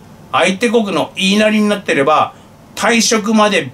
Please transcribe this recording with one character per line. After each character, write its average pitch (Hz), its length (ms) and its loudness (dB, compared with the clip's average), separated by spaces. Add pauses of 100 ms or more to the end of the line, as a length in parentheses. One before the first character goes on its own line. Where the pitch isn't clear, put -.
(300)
相 180 280 0
手 240 120 0
国 208 220 0
の 143 240 -4
言 190 160 0
い 208 60 2
な 214 120 2
り 214 100 0
に 208 80 2
な 208 100 0
っ 196 40 -14
て 170 120 -2
れ 139 100 0
ば、 143 300 0 (400)
退 226 260 0
職 220 340 -2
ま 208 160 4
で 156 220 -2